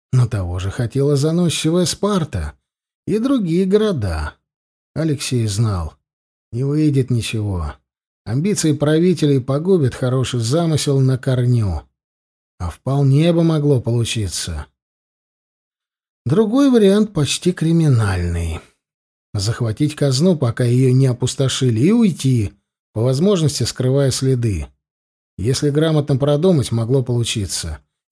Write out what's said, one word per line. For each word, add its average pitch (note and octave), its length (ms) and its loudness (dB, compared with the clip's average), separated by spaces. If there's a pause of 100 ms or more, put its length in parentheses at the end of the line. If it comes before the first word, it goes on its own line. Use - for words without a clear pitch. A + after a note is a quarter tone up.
(120)
Но B2 160 2
того F2+ 320 -4
же F#2+ 100 -4
хотела C3+ 460 0
заносчивая D#3+ 680 0
Спарта D#3+ 680 -4 (560)
и G3+ 100 -2
другие G3 480 0
города. C3 680 -2 (600)
Алексей C#3 540 -2
знал, G2 460 -2 (580)
не A#2+ 100 -6
выйдет C#3 480 0
ничего. G2+ 640 -2 (500)
Амбиции D3+ 480 0
правителей D3+ 680 2
погубят D3 560 0
хороший B2+ 420 -2
замысел C#3+ 600 0
на C3 180 2
корню. A#2+ 640 0 (800)
А F2 100 -6
вполне C#3+ 600 2
бы E3+ 100 2
могло D3 380 2
получиться. G#2 840 -4 (1600)
Другой A3+ 460 2
вариант G#3+ 420 4
почти D#3 400 -2
криминальный. G2 1080 0 (760)
Захватить A2+ 600 -2
казну, D3 400 2
пока C3 260 -2
её B2+ 300 2
не C3 140 4
опустошили, B2+ 760 0
и D#3+ 100 4
уйти, C3+ 640 2 (400)
по G#2+ 100 -2
возможности D3+ 600 0
скрывая C3 480 0
следы. A#2 560 -2 (680)
Если C3 340 0
грамотно D3+ 460 0
продумать, D3 540 2
могло A#2 320 0
получиться. G#2+ 800 -4 (320)